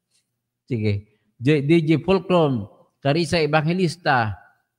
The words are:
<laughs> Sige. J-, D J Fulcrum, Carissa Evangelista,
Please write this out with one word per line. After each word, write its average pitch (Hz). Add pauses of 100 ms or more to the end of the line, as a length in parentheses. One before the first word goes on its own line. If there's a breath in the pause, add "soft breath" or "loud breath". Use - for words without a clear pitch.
<laughs> -
Sige. 107 (320)
J-, 139
D 165
J 151 (160)
Fulcrum, 175 (320)
Carissa 165
Evangelista, 151 (420)